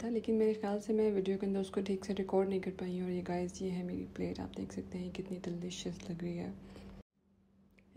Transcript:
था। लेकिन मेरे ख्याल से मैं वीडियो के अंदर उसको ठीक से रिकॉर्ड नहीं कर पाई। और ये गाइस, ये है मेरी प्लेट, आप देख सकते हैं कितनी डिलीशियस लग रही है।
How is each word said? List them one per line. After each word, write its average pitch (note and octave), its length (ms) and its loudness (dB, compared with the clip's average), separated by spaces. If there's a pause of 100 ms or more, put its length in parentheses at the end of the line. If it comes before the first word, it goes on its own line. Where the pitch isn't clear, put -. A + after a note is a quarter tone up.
था। A3+ 60 0
लेकिन A3+ 260 2
मेरे A3 180 6
ख्याल G#3 260 0
से A3 140 0
मैं G#3+ 180 6
वीडियो F#3+ 260 4
के G3 80 0
अंदर G3 140 2
उसको G3 220 0
ठीक G3 240 0
से G3+ 80 0
रिकॉर्ड G3 360 4
नहीं F#3+ 100 2
कर F#3 120 -2
पाई। F3+ 300 -2
और F3+ 80 0
ये F3+ 120 0
गाइस, F3+ 400 -2
ये F#3 80 0
है F3+ 140 0
मेरी F#3 200 -4 (120)
प्लेट, F3+ 240 -2
आप F#3+ 180 -6
देख G3 140 -4
सकते F#3+ 260 -6
हैं F3+ 140 -4
कितनी F#3 260 -6
डिलीशियस F3 600 -4 (120)
लग E3+ 140 -4
रही F3 140 -2
है। F#3+ 160 -4 (1400)